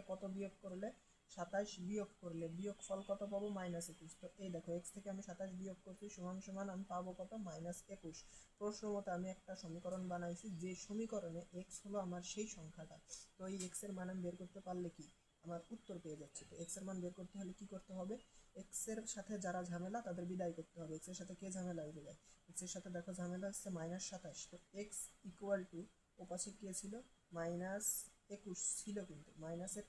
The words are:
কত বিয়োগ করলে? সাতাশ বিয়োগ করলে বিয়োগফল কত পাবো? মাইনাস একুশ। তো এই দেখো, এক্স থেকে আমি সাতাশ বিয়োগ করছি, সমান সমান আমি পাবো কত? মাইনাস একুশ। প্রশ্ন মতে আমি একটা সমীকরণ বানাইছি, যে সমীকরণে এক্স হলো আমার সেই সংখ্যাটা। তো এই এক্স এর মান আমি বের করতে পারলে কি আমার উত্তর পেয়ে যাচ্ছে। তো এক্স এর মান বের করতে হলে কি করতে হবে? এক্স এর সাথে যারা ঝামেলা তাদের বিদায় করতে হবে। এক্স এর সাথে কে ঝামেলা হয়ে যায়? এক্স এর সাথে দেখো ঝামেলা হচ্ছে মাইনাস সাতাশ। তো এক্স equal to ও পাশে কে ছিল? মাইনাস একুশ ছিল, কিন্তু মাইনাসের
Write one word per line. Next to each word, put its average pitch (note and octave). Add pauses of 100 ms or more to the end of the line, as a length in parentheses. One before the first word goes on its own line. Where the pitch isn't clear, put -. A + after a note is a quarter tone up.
(100)
কত F#3+ (120)
বিয়োগ G3 (100)
করলে? F#3+ (460)
সাতাশ G3 (200)
বিয়োগ G3+ (120)
করলে E3 (120)
বিয়োগফল G3 (100)
কত G3 (100)
পাবো? G3+ (120)
মাইনাস F3
একুশ। D#3+
তো F3+ (160)
এই F#3+
দেখো, E3
এক্স F3
থেকে G3+
আমি G3
সাতাশ F#3+ (100)
বিয়োগ F#3+
করছি, G3 (100)
সমান F3+ (100)
সমান G3
আমি G3
পাবো F3+ (100)
কত? F#3 (160)
মাইনাস E3 (160)
একুশ। E3 (440)
প্রশ্ন G#3 (100)
মতে G3+
আমি F#3
একটা - (100)
সমীকরণ F3+ (100)
বানাইছি, F3 (160)
যে F#3 (160)
সমীকরণে G3+ (180)
এক্স -
হলো G3+
আমার F3 (100)
সেই G#3+
সংখ্যাটা। D#3+ (400)
তো F#3
এই G3 (100)
এক্স -
এর G3+
মান F3+
আমি F#3
বের F3
করতে F#3
পারলে F3+
কি - (380)
আমার E3+ (140)
উত্তর G3+
পেয়ে D3+
যাচ্ছে। -
তো -
এক্স E3+
এর F#3+
মান F#3+
বের F3
করতে F3+
হলে F#3
কি G3+
করতে F#3+
হবে? F#3+ (460)
এক্স - (100)
এর G#3+ (160)
সাথে G#3+ (100)
যারা F3+ (100)
ঝামেলা F#3
তাদের F3
বিদায় F3
করতে -
হবে। D#3
এক্স E3
এর F3
সাথে F#3
কে G3
ঝামেলা F3+
হয়ে D3+
যায়? - (320)
এক্স F3
এর F3+
সাথে F#3+
দেখো F3
ঝামেলা F3+
হচ্ছে - (100)
মাইনাস E3+
সাতাশ। F3+ (120)
তো F3 (260)
এক্স G#3 (320)
equal G3 (120)
to E3+ (400)
ও -
পাশে F#3+
কে G3+ (100)
ছিল? G3+ (420)
মাইনাস F3 (480)
একুশ G3 (220)
ছিল, G#3 (140)
কিন্তু D3+ (140)
মাইনাসের F3